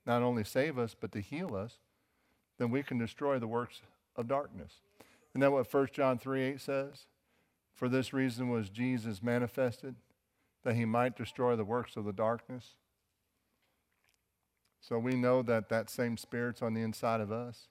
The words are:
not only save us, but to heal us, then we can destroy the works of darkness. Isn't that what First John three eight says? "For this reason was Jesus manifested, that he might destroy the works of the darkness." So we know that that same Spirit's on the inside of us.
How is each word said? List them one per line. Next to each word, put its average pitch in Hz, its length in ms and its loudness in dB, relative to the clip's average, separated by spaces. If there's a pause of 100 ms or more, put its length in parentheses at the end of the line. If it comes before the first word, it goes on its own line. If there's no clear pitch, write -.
not 120 160 2
only 120 240 2
save 135 340 0
us, 120 160 -2
but 110 180 -10
to 110 80 -4
heal 143 360 -6
us, 104 240 -8 (800)
then 120 120 0
we 139 120 2
can 127 160 -4
destroy 135 400 0
the 113 100 -2
works 117 320 -4 (340)
of 117 140 -6
darkness. 135 540 -6 (500)
Isn't 131 80 -2
that 139 100 8
what 135 160 4
First 139 280 2
John 131 240 4
three 135 240 -2
eight 135 180 -2
says? 139 460 -4 (680)
"For - 160 -2
this 127 240 2
reason 127 380 0
was 113 180 0
Jesus 113 540 -2
manifested, 120 720 0 (680)
that 117 140 0
he 117 80 2
might 120 320 2
destroy 123 400 0
the 110 80 -2
works 113 320 -4
of 110 80 -6
the 104 80 -4
darkness." 117 640 -2 (2000)
So - 180 -4
we 123 160 0
know 127 280 4
that 113 280 2
that 113 180 0
same 120 300 -2
Spirit's 120 420 -6
on 113 140 0
the 113 80 0
inside 113 400 0
of 101 100 -4
us. 120 380 -8